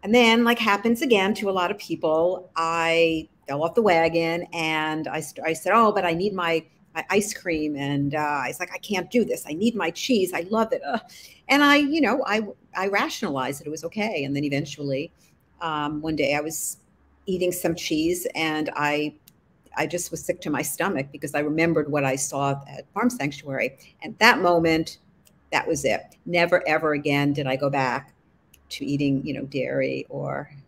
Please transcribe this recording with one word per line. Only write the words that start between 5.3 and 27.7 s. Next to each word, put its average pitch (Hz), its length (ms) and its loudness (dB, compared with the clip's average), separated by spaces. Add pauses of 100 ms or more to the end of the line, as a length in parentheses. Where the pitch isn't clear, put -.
I 160 80 0
said, 165 220 -2
"Oh, 226 160 8
but 202 140 0
I 170 100 2
need 190 180 -2
my, 165 320 -2 (300)
my 160 160 -4
ice 202 240 0
cream." 151 400 -4
And, 143 400 -2
uh, 156 40 0
I 147 280 -2
was 123 140 -6
like, 180 120 -8
"I 185 60 -12
can't 185 320 -4
do 233 140 4
this. - 240 -6
I - 40 -6
need 214 220 0
my 175 160 -2
cheese. 185 420 0
I 165 100 -4
love 220 300 -2
it." - 140 -4
Ugh. 262 140 -4 (480)
And 285 140 4
I, 285 140 8
you 294 240 2
know, 254 260 2
I, 214 160 0 (340)
I 190 120 -2
rationalized 170 720 -2
that - 80 -12
it - 20 -8
was 156 140 -10
okay. 196 400 -4
And 135 100 -4
then 143 80 -2
eventually, 143 720 -4 (480)
um, 151 420 -4
one 160 140 -4
day 143 180 2
I 147 60 0
was - 380 -8 (480)
eating 180 260 0
some 165 240 -2
cheese 165 580 -2
and 156 400 -2
I, 147 400 -2 (640)
I 156 100 -2
just 170 240 -6
was - 140 -10
sick 180 160 -4
to 175 100 -6
my 135 120 0
stomach 156 500 -2
because 147 240 -6
I - 20 2
remembered 151 500 2
what 143 160 0
I 135 120 0
saw 139 520 -2
at 139 240 -16
Farm 233 180 0
Sanctuary. 139 680 -6 (240)
And - 160 -12
that 226 220 8
moment, 165 580 2 (540)
that - 160 0
was 147 160 -2
it. 107 320 -2 (100)
Never, 175 400 2
ever 156 280 0
again 143 380 2
did 143 140 -2
I 131 80 0
go 139 160 -2